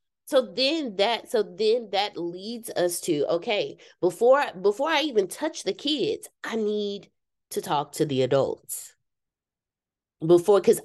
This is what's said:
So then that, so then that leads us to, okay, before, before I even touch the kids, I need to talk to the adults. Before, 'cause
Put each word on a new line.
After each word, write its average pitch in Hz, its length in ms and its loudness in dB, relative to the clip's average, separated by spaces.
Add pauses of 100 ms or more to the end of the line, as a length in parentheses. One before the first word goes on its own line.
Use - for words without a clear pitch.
(260)
So 262 140 2
then 254 560 -2
that, 208 340 0
so 214 120 2
then 208 500 0
that 202 240 -2
leads 190 540 -8
us 175 320 -2
to, 147 320 0
okay, 170 420 -4 (240)
before, 233 420 4 (200)
before 208 260 0
I 302 140 2
even 220 260 0
touch - 340 -6
the 190 120 -4
kids, 208 520 -4 (160)
I 226 140 -6
need 208 540 -4 (400)
to 208 100 -6
talk 151 340 -2
to 156 120 0
the 131 160 0
adults. - 720 -2 (1300)
Before, 175 360 6
'cause 214 220 4